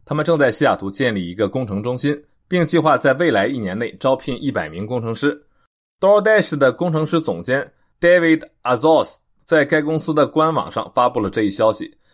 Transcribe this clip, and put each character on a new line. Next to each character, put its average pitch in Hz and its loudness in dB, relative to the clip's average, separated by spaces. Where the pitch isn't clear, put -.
他 - -6
们 151 -2
正 165 2
在 135 4
西 147 -2
雅 113 4
图 98 -8
建 117 -2
立 92 -6
一 87 -10
个 104 0
工 131 -6
程 98 -6
中 123 -6
心， 143 -2
并 175 0
计 170 0
划 151 2
在 - 2
未 160 0
来 104 2
一 135 -4
年 98 -6
内 110 -6
招 131 0
聘 131 -8
一 139 -2
百 87 -4
名 87 -10
工 120 -6
程 113 -6
师。 - -2
DoorDash 208 4
的 135 4
工 175 -2
程 156 0
师 160 0
总 92 -4
监 127 -4
David 170 4
Azos 123 2
在 156 2
该 156 0
公 156 -2
司 156 -4
的 147 2
官 156 0
网 127 -4
上 - -8
发 123 2
布 123 -6
了 101 -2
这 117 -2
一 104 0
消 110 2
息， - -12